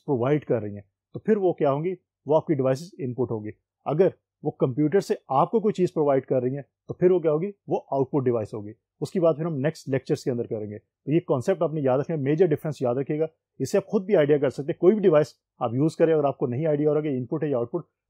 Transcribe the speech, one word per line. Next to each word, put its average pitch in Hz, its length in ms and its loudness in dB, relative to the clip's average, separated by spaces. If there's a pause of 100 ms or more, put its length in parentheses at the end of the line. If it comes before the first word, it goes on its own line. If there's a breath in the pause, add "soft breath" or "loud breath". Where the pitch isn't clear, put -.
प्रोवाइड 139 400 0
कर 120 160 -2
रही 104 140 -10
हैं, 101 80 -16 (320)
तो - 40 -12
फिर 214 180 0
वो 185 160 2
क्या 156 160 0
होंगी, 160 280 -2 (280)
वो 143 100 2
आपकी 156 200 0
डिवाइसेस 131 440 -2
इनपुट 123 320 -4
होगी। 107 200 -8 (340)
अगर 156 280 2 (300)
वो 151 80 -4
कंप्यूटर 151 500 0
से - 160 -4 (140)
आपको 165 280 2
कोई 196 140 0
चीज़ 175 200 0
प्रोवाइड 143 320 2
कर 131 180 0
रही 127 120 -2
हैं, 139 80 -10 (240)
तो - 60 -8
फिर 180 180 2
वो 180 80 2
क्या 156 120 0
होगी, 160 160 0 (220)
वो 135 80 -2 (160)
आउटपुट 139 300 0
डिवाइस 117 300 0
होगी। 107 200 -12 (280)
उसकी 160 180 -4
बात 165 180 4
फिर 156 80 -6
हम 170 120 -4
नेक्स्ट 143 320 -4
लेक्चर्स 135 340 -2
के 143 80 -4
अंदर 120 160 -4
करेंगे। 104 300 -8
तो - 340 -12
ये 165 100 2
कॉन्सेप्ट 165 420 0
आपने 156 180 -2
याद 131 180 2
रखना 156 160 -4
है, 147 60 -4
मेजर 156 260 2
डिफरेंस 151 340 -4
याद 123 160 0
रखिएगा। 151 300 -2 (320)
इससे 139 180 0
आप 190 60 0
खुद 196 220 -4
भी 202 100 0
आइडिया 147 220 6
कर 135 120 2
सकते 143 220 -8
हैं, 151 100 -6
कोई 180 120 8
भी 214 80 -2
डिवाइस 156 340 4 (260)
आप 120 140 -2
यूज़ 151 220 0
करें, 165 160 4
अगर 151 120 2
आपको 139 220 -2
नहीं 123 200 -2
आइडिया 151 220 2
हो 147 60 2
रहा 151 80 -2
कि 151 140 -2
इनपुट 139 260 -4
है 151 60 -2
या 135 80 0
आउटपुट, 120 280 -4 (240)